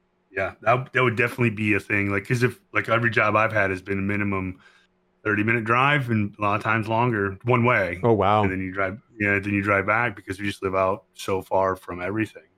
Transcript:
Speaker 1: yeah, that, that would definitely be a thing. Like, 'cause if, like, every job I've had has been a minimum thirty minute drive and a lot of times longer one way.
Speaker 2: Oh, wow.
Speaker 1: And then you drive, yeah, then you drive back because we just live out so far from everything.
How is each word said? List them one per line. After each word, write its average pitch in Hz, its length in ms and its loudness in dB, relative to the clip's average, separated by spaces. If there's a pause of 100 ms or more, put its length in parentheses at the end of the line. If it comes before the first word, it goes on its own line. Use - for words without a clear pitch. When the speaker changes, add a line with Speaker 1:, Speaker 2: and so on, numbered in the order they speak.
(320)
Speaker 1:
yeah, 95 300 -4
that, 127 320 0
that 127 100 2
would 117 140 2
definitely 120 320 0
be 107 240 0
a 98 80 2
thing. 101 300 -2
Like, 98 160 -2
'cause 123 160 0
if, 120 160 -2 (120)
like, 104 160 -2
every 117 220 2
job 107 260 2
I've 107 160 2
had 101 200 0
has 92 100 -4
been 101 180 -4
a 95 40 -2
minimum 98 560 -4 (640)
thirty 104 200 0
minute 117 200 0
drive 127 460 2
and 104 280 0
a - 40 -10
lot 104 160 0
of - 60 -6
times 110 240 0
longer 110 560 0
one 120 200 2
way. 98 400 0
Speaker 2:
Oh, 120 100 4
wow. 104 300 4
Speaker 1:
And 98 80 2
then 95 80 -4
you 95 140 -6
drive, 98 260 -4 (200)
yeah, 101 200 2
then 101 140 -2
you 101 100 0
drive 98 240 2
back 113 300 0
because 95 220 -10
we 104 60 -6
just 98 160 -6
live 95 140 -2
out 95 380 0
so 95 280 -4
far 95 360 0
from 87 240 -12
everything. 104 420 -4 (140)